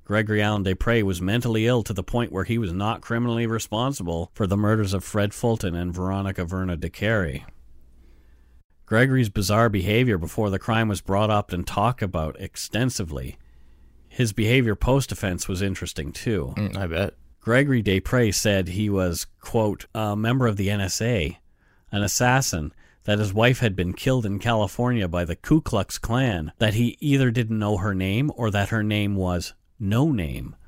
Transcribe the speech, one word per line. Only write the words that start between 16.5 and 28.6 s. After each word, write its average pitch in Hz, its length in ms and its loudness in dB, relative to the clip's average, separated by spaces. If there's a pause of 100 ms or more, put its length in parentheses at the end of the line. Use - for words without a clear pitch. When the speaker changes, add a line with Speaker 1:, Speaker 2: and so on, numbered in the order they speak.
Speaker 2:
Mm, 101 200 -2
I 98 100 -4
bet. 82 260 -2 (280)
Speaker 1:
Gregory 127 420 4
Desprez 104 500 2
said 95 360 2
he 104 200 -2
was, 92 380 0 (120)
quote, 107 540 -2
"a 107 220 -2
member 120 320 2
of 104 100 0
the 101 140 0
N 104 100 0
S 92 180 -2
A, 110 380 0 (540)
an 101 100 -2
assassin, 123 720 0 (320)
that 104 140 2
his 101 160 0
wife 123 240 4
had 107 160 0
been 87 180 0
killed 127 320 0
in 98 140 -2
California 117 680 0
by 87 160 0
the 82 120 -4
Ku 156 260 2
Klux - 380 -2
Klan, 113 580 -2
that 107 160 2
he 120 260 0
either 139 300 2
didn't 113 300 -2
know 104 180 0
her 98 160 0
name 98 420 0
or 113 140 -2
that 101 200 0